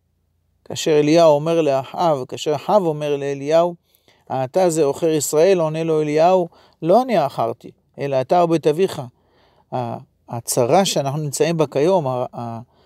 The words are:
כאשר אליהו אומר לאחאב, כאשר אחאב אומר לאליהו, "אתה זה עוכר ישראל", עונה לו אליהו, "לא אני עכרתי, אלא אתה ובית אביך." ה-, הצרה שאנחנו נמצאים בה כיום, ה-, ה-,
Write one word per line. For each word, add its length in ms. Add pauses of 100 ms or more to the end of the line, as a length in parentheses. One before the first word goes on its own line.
(640)
כאשר 340
אליהו 320
אומר 300
לאחאב, 680
כאשר 260
אחאב 280
אומר 340
לאליהו, 580 (580)
"אתה 380
זה 140
עוכר 240
ישראל", 520
עונה 240
לו 180
אליהו, 460 (340)
"לא 200
אני 140
עכרתי, 540 (280)
אלא 220
אתה 240
ובית 220
אביך." 360 (720)
ה-, 220 (320)
הצרה 560
שאנחנו 340
נמצאים 380
בה 100
כיום, 400
ה-, 260
ה-, 280 (260)